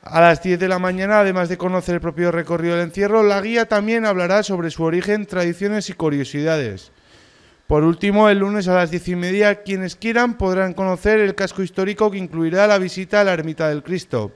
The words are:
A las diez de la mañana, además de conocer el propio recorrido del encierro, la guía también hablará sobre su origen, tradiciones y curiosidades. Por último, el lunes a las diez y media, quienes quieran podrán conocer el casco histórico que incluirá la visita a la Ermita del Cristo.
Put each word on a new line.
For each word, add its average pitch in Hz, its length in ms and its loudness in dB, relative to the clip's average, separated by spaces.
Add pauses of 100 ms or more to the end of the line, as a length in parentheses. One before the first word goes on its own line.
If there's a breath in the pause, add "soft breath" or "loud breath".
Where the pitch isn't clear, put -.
A 160 200 0
las 170 200 6
diez 180 160 0
de 185 120 -2
la 185 100 -2
mañana, 185 400 0
además 185 300 2
de 175 80 -4
conocer 180 380 -2
el 165 60 -4
propio 170 300 -2
recorrido 170 420 -2
del 175 120 0
encierro, 202 360 2
la 202 200 4
guía 226 260 0
también 220 380 0
hablará 190 380 2
sobre 175 280 -4
su 165 120 -6
origen, 185 420 0
tradiciones 185 640 -4
y 190 40 -10
curiosidades. 143 1000 -2 (720 soft breath)
Por 151 160 2
último, 202 460 4
el 202 100 4
lunes 196 300 -2
a 180 60 2
las 175 160 2
diez 175 180 -6
y 180 80 -2
media, 202 440 0
quienes 190 360 -6
quieran 233 400 -2
podrán 185 360 0
conocer 190 460 0
el 196 160 0
casco 190 280 -4
histórico 196 460 -2
que 202 80 -8
incluirá 165 480 0
la 208 120 4
visita 185 420 -2
a 208 60 6
la 185 80 2
Ermita 160 340 -4
del 147 160 -2
Cristo. 127 520 -6